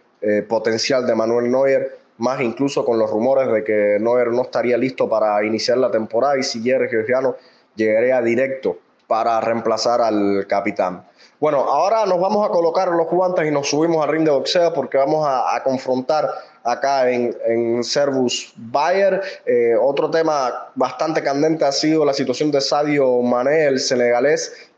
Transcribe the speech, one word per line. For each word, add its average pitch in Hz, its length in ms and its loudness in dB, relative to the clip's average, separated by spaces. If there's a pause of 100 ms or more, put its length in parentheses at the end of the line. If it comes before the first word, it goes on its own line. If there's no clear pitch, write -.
(200)
eh, 104 220 0
potencial 113 640 -2
de 117 80 2
Manuel 117 380 0
Neuer, 135 500 0 (160)
más 127 220 -2
incluso 135 440 -2
con 113 160 0
los 110 100 0
rumores 127 400 0
de 107 140 0
que 104 340 2
Neuer 117 300 2
no 120 140 0
estaría 120 340 -2
listo 127 320 -2
para 107 360 0
iniciar 110 340 0
la 127 120 2
temporada 117 480 0
y 131 60 -2
si 117 160 -8
llega 123 240 0
el 120 40 -4
georgiano, 123 460 -2 (400)
llegaría 113 460 2
directo 120 580 -2 (300)
para 113 320 0
reemplazar 113 600 0
al 101 460 0
capitán. 98 580 -2 (360)
Bueno, 147 180 2
ahora 180 480 0
nos 180 140 0
vamos 208 260 0
a - 40 -2
colocar 175 380 0
los 165 200 0
guantes 180 400 0
y - 20 0
nos 143 200 -2
subimos 156 340 0
al 143 80 0
ring 160 120 0
de 156 60 4
boxeo 165 420 2
porque 135 260 -2
vamos 151 280 2
a, 123 300 0
a 120 80 -6
confrontar 131 640 -2 (340)
acá 127 480 0
en, 120 240 -2 (100)
en 117 380 0
Servus 131 720 -2
Bayern. 180 640 0 (240)
Eh, 120 360 2
otro 143 280 0
tema 151 680 -2
bastante 156 480 -2
candente 151 400 0
ha 139 80 2
sido 156 320 2
la 143 80 2
situación 143 400 -2
de 143 80 2
Sadio 143 640 2
Mané, 127 420 2
el 135 160 2
senegalés, 123 960 0